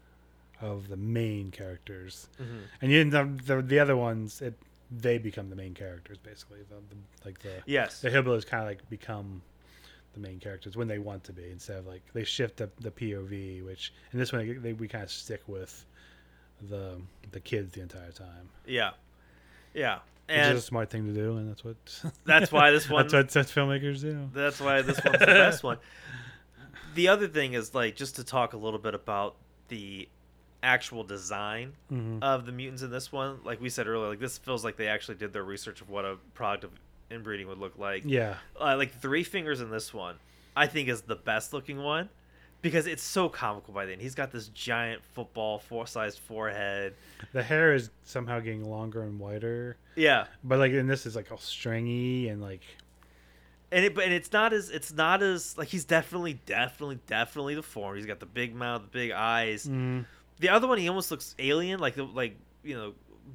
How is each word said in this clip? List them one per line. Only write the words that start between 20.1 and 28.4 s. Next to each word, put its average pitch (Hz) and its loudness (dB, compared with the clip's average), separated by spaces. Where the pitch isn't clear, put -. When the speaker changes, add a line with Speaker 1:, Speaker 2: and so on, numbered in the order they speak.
Speaker 2:
and 143 6
Speaker 1:
is 117 -2
a - -12
smart 113 -2
thing 107 -4
to 104 -4
do, 110 -2
and 107 -6
that's 101 -14
what 113 -12
<laughs> - -20
Speaker 2:
that's 160 8
why 147 10
this 151 6
Speaker 1:
that's 143 -2
Speaker 2:
one 151 6
Speaker 1:
what, 147 0
that's 139 6
what 139 6
filmmakers 139 0
do. 147 -6
Speaker 2:
That's 143 0
why 139 4
this 131 0
one's 180 6
the 202 10
Speaker 1:
<laughs> - -
Speaker 2:
best 190 8
one. 120 -2
The 175 10
other 202 12
thing 143 2
is, 113 -2
like, 117 2
just 135 -6
to 127 -8
talk 123 2